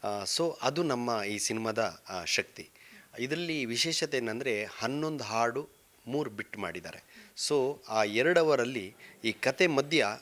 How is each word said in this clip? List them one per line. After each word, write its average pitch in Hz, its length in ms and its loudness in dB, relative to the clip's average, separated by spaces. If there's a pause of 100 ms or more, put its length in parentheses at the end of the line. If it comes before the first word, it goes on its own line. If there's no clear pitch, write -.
ಆ, 101 200 -2
so 165 380 -2
ಅದು 143 200 0
ನಮ್ಮ 120 440 0
ಈ 104 120 -2
ಸಿನಿಮಾದ, 110 680 -2
ಆ, 92 160 -6
ಶಕ್ತಿ. - 460 -4 (480)
ಇದರಲ್ಲಿ 156 460 -2
ವಿಶೇಷತೆ 143 520 -2
ಏನಂದ್ರೆ 113 480 -2
ಹನ್ನೊಂದು 139 600 -4
ಹಾಡು 117 440 0 (380)
ಮೂರು 135 240 -2
ಬಿಟ್ 104 280 -10
ಮಾಡಿದ್ದಾರೆ. 85 460 -8 (440)
So 143 400 0
ಆ 110 160 4
ಎರಡು 135 360 4
ಅವರಲ್ಲಿ 127 540 2 (300)
ಈ 110 80 2
ಕತೆ 135 340 2
ಮಧ್ಯ 143 400 2 (160)